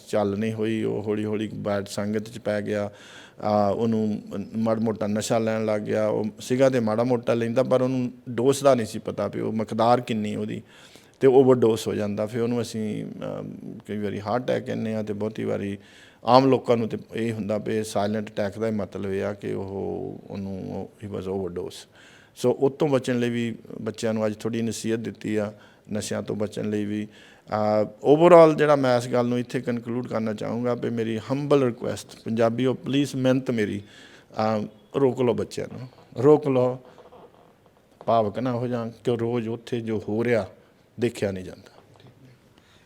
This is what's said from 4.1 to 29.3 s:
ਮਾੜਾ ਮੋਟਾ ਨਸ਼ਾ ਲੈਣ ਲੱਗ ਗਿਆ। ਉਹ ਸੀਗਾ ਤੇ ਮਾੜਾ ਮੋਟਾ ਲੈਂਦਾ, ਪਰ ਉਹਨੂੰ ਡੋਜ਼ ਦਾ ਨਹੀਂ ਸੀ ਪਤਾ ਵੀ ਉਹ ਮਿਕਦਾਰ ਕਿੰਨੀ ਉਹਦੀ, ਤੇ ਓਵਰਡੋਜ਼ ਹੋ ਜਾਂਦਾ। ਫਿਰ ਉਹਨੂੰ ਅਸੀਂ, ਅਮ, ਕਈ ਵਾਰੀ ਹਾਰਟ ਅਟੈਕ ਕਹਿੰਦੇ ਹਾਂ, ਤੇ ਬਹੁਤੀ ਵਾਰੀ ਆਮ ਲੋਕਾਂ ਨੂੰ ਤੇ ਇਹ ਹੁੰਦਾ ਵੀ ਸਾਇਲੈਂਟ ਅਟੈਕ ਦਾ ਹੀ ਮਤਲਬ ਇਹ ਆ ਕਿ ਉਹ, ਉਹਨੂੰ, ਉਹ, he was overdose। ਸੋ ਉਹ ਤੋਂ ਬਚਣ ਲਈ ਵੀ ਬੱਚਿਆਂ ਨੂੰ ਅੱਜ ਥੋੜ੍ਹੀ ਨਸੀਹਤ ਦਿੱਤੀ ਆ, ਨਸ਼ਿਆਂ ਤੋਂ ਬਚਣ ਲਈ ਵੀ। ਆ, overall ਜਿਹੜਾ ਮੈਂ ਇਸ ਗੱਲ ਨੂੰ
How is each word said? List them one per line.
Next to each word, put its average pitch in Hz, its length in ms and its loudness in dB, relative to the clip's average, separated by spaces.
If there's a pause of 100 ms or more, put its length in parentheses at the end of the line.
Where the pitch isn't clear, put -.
ਮਾੜਾ 113 240 0
ਮੋਟਾ 107 260 -2
ਨਸ਼ਾ 107 300 0
ਲੈਣ 110 280 0
ਲੱਗ 107 160 0
ਗਿਆ। 107 260 0
ਉਹ 110 180 0 (160)
ਸੀਗਾ 131 280 4
ਤੇ 131 100 2
ਮਾੜਾ 110 240 0
ਮੋਟਾ 123 300 0
ਲੈਂਦਾ, 117 300 0
ਪਰ 123 180 2
ਉਹਨੂੰ 127 300 -2 (180)
ਡੋਜ਼ 131 340 2
ਦਾ 135 120 6
ਨਹੀਂ 113 120 0
ਸੀ 107 120 -10
ਪਤਾ 104 280 -4
ਵੀ 110 120 -8
ਉਹ 110 140 -4
ਮਿਕਦਾਰ 113 480 2
ਕਿੰਨੀ 107 340 -4
ਉਹਦੀ, 110 260 -6 (580)
ਤੇ 135 80 6
ਓਵਰਡੋਜ਼ 123 600 6
ਹੋ 98 60 0
ਜਾਂਦਾ। 104 320 -2
ਫਿਰ 113 160 -6
ਉਹਨੂੰ 120 200 -2
ਅਸੀਂ, 107 440 -6
ਅਮ, 104 840 -12
ਕਈ 104 100 -6
ਵਾਰੀ 101 220 -4
ਹਾਰਟ 110 260 -2
ਅਟੈਕ 120 200 -2
ਕਹਿੰਦੇ 113 280 -4
ਹਾਂ, 110 100 -4
ਤੇ 107 100 -6
ਬਹੁਤੀ 110 300 -6
ਵਾਰੀ 101 340 -4 (480)
ਆਮ 131 240 8
ਲੋਕਾਂ 120 280 2
ਨੂੰ 113 100 -2
ਤੇ 117 100 -6 (160)
ਇਹ 113 200 -2
ਹੁੰਦਾ 107 240 -2
ਵੀ 107 260 -2
ਸਾਇਲੈਂਟ 107 460 -2
ਅਟੈਕ 101 300 -6
ਦਾ 110 80 -2
ਹੀ 113 40 -2
ਮਤਲਬ 98 420 -6
ਇਹ 95 100 -2
ਆ 101 100 -4
ਕਿ 104 200 -8
ਉਹ, 95 760 -8
ਉਹਨੂੰ, 98 520 -8
ਉਹ, - 80 -12 (160)
he 101 100 -8
was 95 200 -6
overdose। 90 540 -8 (460)
ਸੋ 123 160 2
ਉਹ 135 180 2
ਤੋਂ 139 180 0
ਬਚਣ 127 320 0
ਲਈ 120 100 0
ਵੀ 117 260 -4 (260)
ਬੱਚਿਆਂ 110 320 -4
ਨੂੰ 110 120 0
ਅੱਜ 107 100 0
ਥੋੜ੍ਹੀ 113 260 -4
ਨਸੀਹਤ 113 380 -2
ਦਿੱਤੀ 110 360 -6
ਆ, 104 180 -2 (400)
ਨਸ਼ਿਆਂ 104 280 -4
ਤੋਂ 110 140 -6
ਬਚਣ 107 340 -4
ਲਈ 104 160 -2
ਵੀ। 104 220 -4 (440)
ਆ, 107 320 2
overall 160 760 8
ਜਿਹੜਾ 151 180 4
ਮੈਂ 131 220 4
ਇਸ 120 100 -2
ਗੱਲ 123 180 0
ਨੂੰ 123 140 0